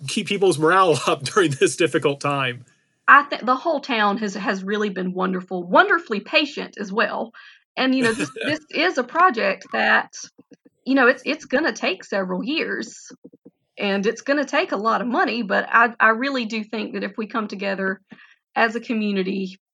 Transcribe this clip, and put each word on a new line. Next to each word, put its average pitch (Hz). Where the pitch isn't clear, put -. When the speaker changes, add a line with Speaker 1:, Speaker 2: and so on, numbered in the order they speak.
Speaker 1:
keep 196
people's 180
morale 165
<laughs> -
up 165
during 160
this -
difficult 151
time. 135
Speaker 2:
I 285
think 294
the 254
whole 294
town 214
has, 208
has 196
really 208
been 185
wonderful, 185
wonderfully 339
patient -
as 196
well. 226
And, 262
you 262
know, 226
this, 277
Speaker 1:
<laughs> 220
Speaker 2:
this 302
is 320
a 240
project 226
that, 220
you 262
know, 254
it's, 254
it's 294
gonna 285
take 330
several 185
years 226
and 202
it's 226
gonna 277
take 311
a 254
lot 208
of 247
money, 240
but 202
I, 233
I 220
really 247
do 214
think 214
that 196
if 202
we 220
come 214
together 196
as 226
a 233
community, 196